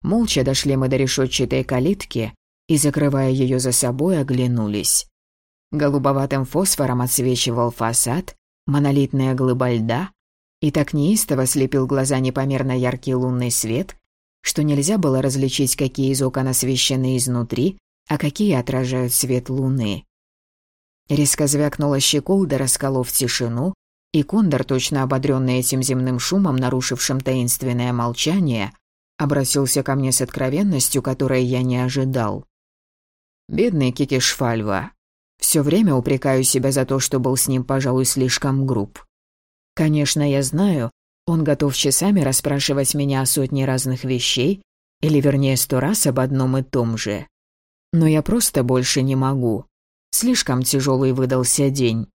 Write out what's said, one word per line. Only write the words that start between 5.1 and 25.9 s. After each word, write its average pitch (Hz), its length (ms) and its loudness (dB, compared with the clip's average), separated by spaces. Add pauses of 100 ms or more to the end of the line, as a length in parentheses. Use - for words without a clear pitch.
Голубоватым 139 720 0
фосфором 135 560 0
отсвечивал 123 720 0
фасад, 120 680 -2 (300)
монолитная 139 680 2
глыба 127 380 0
льда, 117 380 -2 (500)
и 151 100 0
так 147 220 -2
неистово 147 540 0
слепил 131 400 0
глаза 135 320 0
непомерно 131 540 -2
яркий 127 420 -2
лунный 127 360 0
свет, 113 460 -4 (460)
что - 200 -2
нельзя 147 360 0
было 135 240 2
различить, 135 520 0
какие 135 380 -2
из 131 80 -2
окон 131 280 -2
освещены 131 680 0
изнутри, 123 600 -2 (280)
а 151 120 -2
какие 190 380 0
отражают 127 580 -2
свет 127 340 0
луны. 131 560 -2 (1040)
Резко 147 380 2
звякнула 143 520 0
щеколда, 147 600 0
расколов 131 520 -2
тишину, 123 640 -2 (400)
и 151 100 2
Кондор, 156 420 2
точно 135 380 -2
ободрённый 131 580 0
этим 131 220 -2
земным 127 360 -2